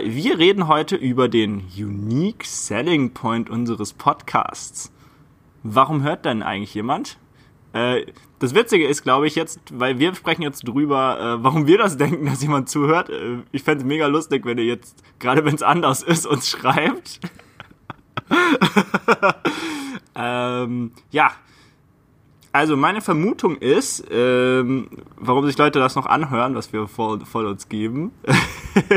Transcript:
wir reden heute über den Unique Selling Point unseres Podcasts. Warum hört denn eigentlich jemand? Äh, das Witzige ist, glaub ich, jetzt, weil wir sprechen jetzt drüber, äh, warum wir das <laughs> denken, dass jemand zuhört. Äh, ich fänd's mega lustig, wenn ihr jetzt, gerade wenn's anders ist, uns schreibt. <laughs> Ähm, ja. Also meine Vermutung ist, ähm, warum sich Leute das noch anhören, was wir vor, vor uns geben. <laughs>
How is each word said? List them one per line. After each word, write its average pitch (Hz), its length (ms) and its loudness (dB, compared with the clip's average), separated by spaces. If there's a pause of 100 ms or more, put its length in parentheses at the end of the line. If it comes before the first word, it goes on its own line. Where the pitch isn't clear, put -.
wir 151 340 -2
reden 185 300 4
heute 156 300 0
über 123 320 2
den 107 340 0 (120)
Unique 104 680 -4
Selling 135 680 -2
Point 117 360 -4
unseres 113 440 -4
Podcasts. - 1000 -4 (720)
Warum 135 400 2
hört 147 220 -2
denn 120 180 -2
eigentlich 101 300 -6
jemand? 135 440 -4 (540)
Äh, 120 340 0 (340)
das 131 160 -2
Witzige 196 320 4
ist, 143 160 -2
glaub 135 200 2
ich, 151 120 0
jetzt, 160 240 -6 (120)
weil 127 280 -2
wir 175 160 2
sprechen 165 260 -4
jetzt 139 260 -8
drüber, 131 720 0
äh, 113 40 -8
warum 147 220 2
wir 165 120 8
das 202 200 2
<laughs> - 0 -
denken, 147 280 0
dass 135 160 -2
jemand 143 260 0
zuhört. 156 420 2
Äh, 117 280 -6 (160)
ich 135 100 -4
fänd's 147 220 0
mega 147 220 0
lustig, 143 380 0
wenn 120 120 -2
ihr 117 80 0
jetzt, - 360 -4 (180)
gerade 139 260 2
wenn's 147 180 0
anders 143 400 2
ist, 165 240 2
uns 139 220 0
schreibt. 156 720 -2 (1080)
<laughs> 226 1000 2 (880)
Ähm, 123 760 -4 (180)
ja. 165 200 4 (1200)
Also 147 240 2
meine 180 240 0
Vermutung 185 560 0
ist, 156 520 0
ähm, 127 800 2 (300)
warum 127 280 2
sich 147 120 0
Leute 147 220 4
das 131 160 2
noch 135 100 -2
anhören, 135 500 0
was 110 160 -8
wir 107 160 -4
vor, 107 380 -4
vor 113 200 -4
uns 101 220 -8
geben. 117 440 -4 (120)
<laughs> - 720 0